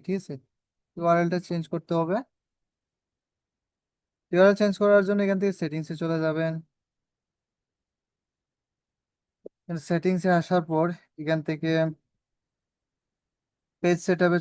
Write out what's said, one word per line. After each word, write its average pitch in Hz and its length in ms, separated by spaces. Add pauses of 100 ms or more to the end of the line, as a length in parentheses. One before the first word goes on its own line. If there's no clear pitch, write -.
ঠিক 190 160
আছে? 175 140 (640)
ইউআরএল 170 360
টা 180 60 (100)
চেঞ্জ 170 240
করতে 165 280
হবে। 165 160 (2250)
ইউআরএল 190 280
চেঞ্জ 208 220
করার 202 260
জন্য 208 180
এখান 196 160
থেকে 196 180
সেটিংসে 156 420
চলে 165 220
যাবেন। 160 280 (3000)
এখানে 170 200 (100)
সেটিংসে 180 380 (120)
আসার 175 300
পর 160 160 (340)
এখান 156 180 (100)
থেকে 160 200 (2250)
পেজ 175 240
সেটআপে 175 340